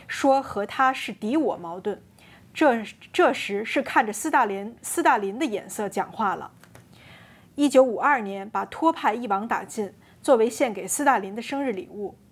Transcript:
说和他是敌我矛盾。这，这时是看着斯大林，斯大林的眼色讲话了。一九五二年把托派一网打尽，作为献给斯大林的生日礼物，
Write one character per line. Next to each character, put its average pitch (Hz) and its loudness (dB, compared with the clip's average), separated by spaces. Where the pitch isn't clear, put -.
说 269 2
和 208 -6
他 262 2
是 262 -6
敌 220 -2
我 254 0
矛 170 -10
盾。 196 -6
这， 233 4
这 330 4
时 202 -4
是 262 -2
看 285 2
着 214 -6
斯 302 -4
大 269 4
林， 202 -6
斯 - -2
大 262 6
林 202 -4
的 311 -2
眼 202 -4
色 208 -6
讲 190 -4
话 196 -2
了。 151 -10
一 285 2
九 262 8
五 226 -2
二 277 2
年 196 -8
把 196 -4
托 - 2
派 277 0
一 240 -6
网 202 -2
打 233 -2
尽， 202 -8
作 262 6
为 220 4
献 240 0
给 185 -10
斯 285 -2
大 254 6
林 196 -8
的 233 -10
生 277 -4
日 262 -2
礼 180 -6
物， 202 -10